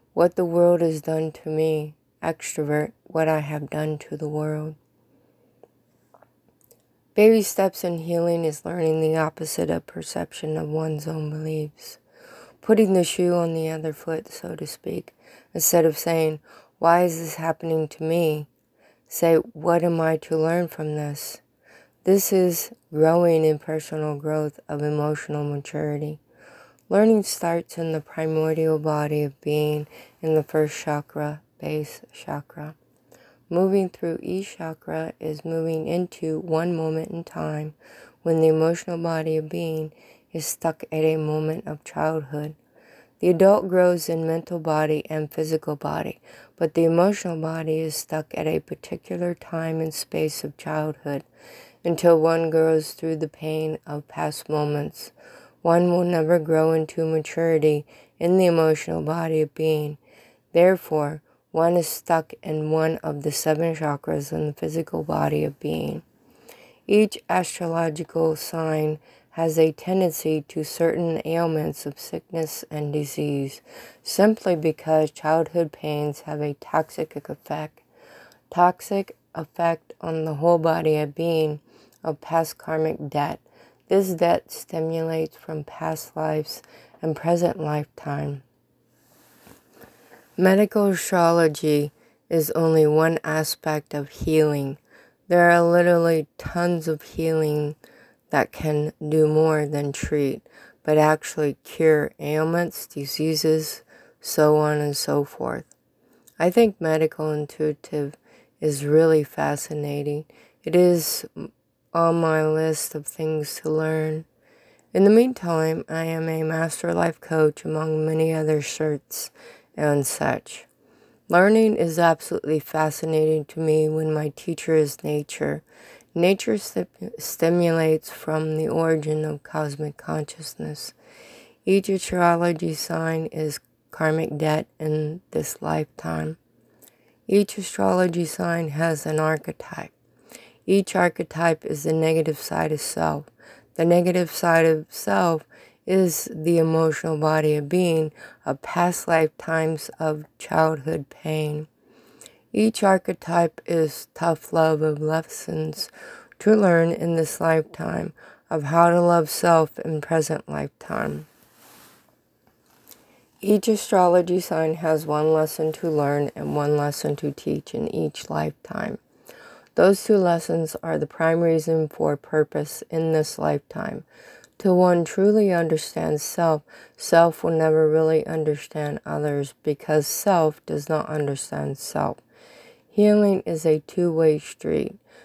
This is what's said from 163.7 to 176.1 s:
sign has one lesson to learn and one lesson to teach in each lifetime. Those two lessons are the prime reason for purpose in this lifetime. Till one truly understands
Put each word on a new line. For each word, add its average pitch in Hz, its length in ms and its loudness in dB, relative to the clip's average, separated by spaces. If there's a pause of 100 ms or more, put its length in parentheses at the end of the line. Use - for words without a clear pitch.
sign 160 340 -2
has 160 300 0
one 151 260 2
lesson 156 400 0
to 165 180 -4
learn 143 460 0
and 147 180 -6
one 147 220 0
lesson 147 420 -2
to 147 140 -4
teach - 420 -8
in - 220 -4
each - 340 -6
lifetime. - 680 -6 (800)
Those 190 280 4
two 214 140 4
lessons 165 640 0
are 160 140 -2
the 151 100 -4
prime 165 320 0
reason 160 480 2
for 151 300 -2
purpose - 720 -2
in 160 240 0
this 156 260 0
lifetime. - 640 -4 (540)
Till 185 180 4
one 175 300 6
truly 202 480 2
understands 160 680 -2